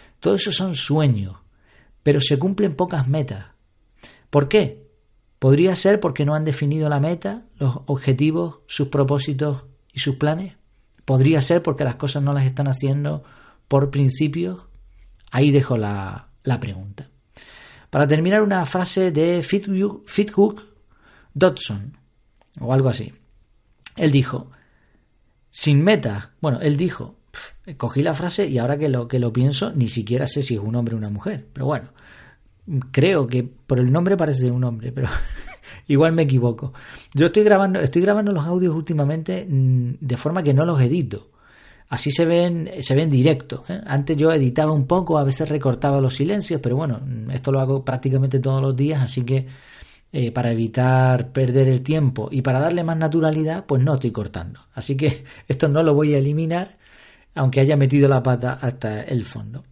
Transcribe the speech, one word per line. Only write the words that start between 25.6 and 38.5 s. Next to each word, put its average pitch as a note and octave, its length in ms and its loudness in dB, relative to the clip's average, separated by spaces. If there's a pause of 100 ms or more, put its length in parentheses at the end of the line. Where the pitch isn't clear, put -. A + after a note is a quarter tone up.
metas", C3+ 460 0 (120)
bueno, C#3+ 200 -2
él D3 160 0
dijo, - 380 -4 (160)
pf, - 460 -20
cogí C3+ 260 0
la E3 100 2
frase F3 340 -2
y C3+ 120 0
ahora C3 180 0
que D3+ 120 0
lo, B2 180 -2
que C3 120 0
lo A#2+ 140 0
pienso, C#3 400 0
ni B2+ 140 0
siquiera A#2+ 400 -2
sé C#3+ 160 -4
si B2+ 120 -4
es G#2 40 -4
un G#2+ 160 -4
hombre A#2 200 -2
o - 20 -4
una G#2+ 120 -6
mujer, C3 420 -8
pero C3 140 -8
bueno, C#3+ 240 -4 (1000)
creo D#3 340 2
que B2 180 0
por B2 360 -4
el B2 120 2
nombre F3+ 240 2
parece C3+ 360 0
un B2 120 -2
hombre, A#2 280 -6
pero B2+ 180 -4 (380)
<laughs> - 400 -18
igual D3+ 260 4
me E3 100 2
equivoco. C3 500 0 (400)
Yo D3+ 140 4
estoy G#3 160 4
grabando, G3 360 2
estoy D#3+ 220 0
grabando G#3 300 0
los D#3 140 -2
audios F3 300 0